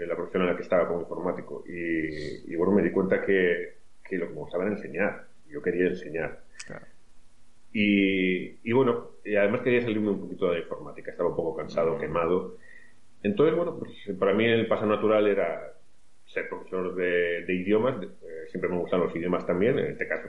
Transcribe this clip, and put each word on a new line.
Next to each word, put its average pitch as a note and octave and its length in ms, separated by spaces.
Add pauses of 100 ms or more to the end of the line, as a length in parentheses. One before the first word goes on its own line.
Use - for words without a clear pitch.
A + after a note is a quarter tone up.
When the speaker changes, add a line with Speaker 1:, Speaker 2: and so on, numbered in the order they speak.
Speaker 1:
en E2+ 80
la E2 60
profesión F2 280
en F2+ 60
la E2+ 80
que - 60
estaba E2+ 240
como E2+ 140
informático, E2 680
y, D#2 840
y - 40
bueno, F2+ 180
me G2 100
di F#2 80
cuenta F#2+ 340
que, F2+ 520 (260)
que F#2+ 140
lo E2+ 100
que D#2 60
me D2+ 60
gustaba F2 260
era G#2 80
enseñar, - 540 (220)
yo D2 120
quería F2 260
enseñar. D#2 540 (240)
Speaker 2:
Claro. - 200 (880)
Speaker 1:
Y, F#2+ 840 (120)
y - 20
bueno, A#2+ 400 (120)
y G#2 120
además G2+ 260
quería B2 200
salirme G#2+ 280
un F#2 120
poquito F2+ 260
de F2 80
la E2 80
informática, - 480
estaba F2 180
un - 60
poco E2 200
cansado, E2 400
Speaker 2:
Mm. D#2+ 40
Speaker 1:
quemado. E2+ 580 (680)
Entonces, C#3 320
bueno, E3+ 240
pues - 120 (280)
para G2 140
mí A2 120
el A2+ 220
paso A2 180
natural G#2+ 420
era E2+ 460 (520)
ser - 240
profesor F#2 460
de, F2 500
de F#2 100
idiomas, G#2+ 460
de, F#2 60
eh, D#2+ 420
siempre F2+ 200
me F2+ 80
gustan F2 220
los E2+ 160
idiomas E2+ 320
también, F#2+ 320
en - 120
este - 160
caso - 220